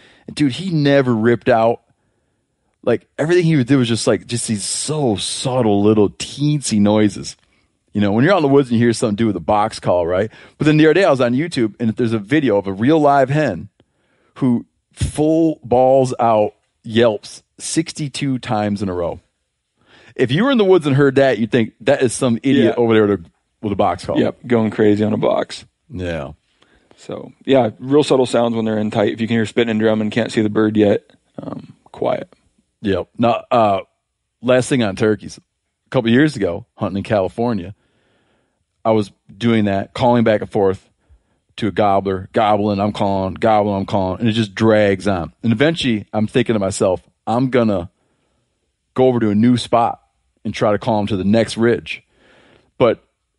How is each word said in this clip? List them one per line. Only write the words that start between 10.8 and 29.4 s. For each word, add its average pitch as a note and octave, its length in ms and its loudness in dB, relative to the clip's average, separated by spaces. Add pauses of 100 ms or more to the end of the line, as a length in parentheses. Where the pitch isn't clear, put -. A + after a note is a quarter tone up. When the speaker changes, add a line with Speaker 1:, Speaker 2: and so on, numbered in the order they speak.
Speaker 1:
other D#3 100 6
day F#3+ 100 4
I E3+ 60 4
was C3 100 0
on A#2+ 120 0
YouTube, B2+ 460 -2
and A#2 160 -2
there's A2+ 180 -2
a A2+ 60 -2
video A2 380 0
of G2 100 -2
a G2 60 -4
real C3 260 2
live C#3 300 4
hen A#2+ 400 -2 (680)
who B2 300 0 (280)
full D#3+ 720 0
balls B2+ 560 2
out A2 340 2 (300)
yelps A2+ 600 0 (160)
sixty-two C#3+ 800 -6
times G#2 420 -4
in G2 80 -4
a F2+ 60 -6
row. E2 240 -6 (960)
If A#2 160 0
you F3 120 2
were C#4 80 2
in B3+ 60 2
the G3+ 80 2
woods F3+ 220 4
and C3+ 80 2
heard C#3 200 4
that, C3+ 220 4
you'd A2 140 -4
think, A#2 300 0
"That C3+ 200 0
is A#2+ 120 2
some A#2+ 280 -2
idiot A#2 340 2
Speaker 2:
Yeah. A#2+ 80 -2
Speaker 1:
over A2+ 120 2
there G#2+ 100 4 (120)
to, E2 60 -18 (380)
with G#2 120 -4
a - 20 -4
box F2+ 280 -2
call." - 160 -4
Speaker 2:
Yep, - 280 -4
going A2 240 0
crazy G#2 320 2
on G#2+ 100 0
a - 40 -2
box. - 480 -2 (220)
Speaker 1:
Yeah. E2+ 440 -8 (640)
Speaker 2:
So, - 340 -14 (140)
yeah, B2+ 320 4
real C#3 260 2
subtle C3 220 2
sounds A#2 300 0
when A2+ 100 -4
they're A2 140 -2
in G#2+ 100 -2
tight. G#2+ 240 0
If A2+ 80 -10
you A2 60 -2
can A#2 80 -2
hear A2 100 0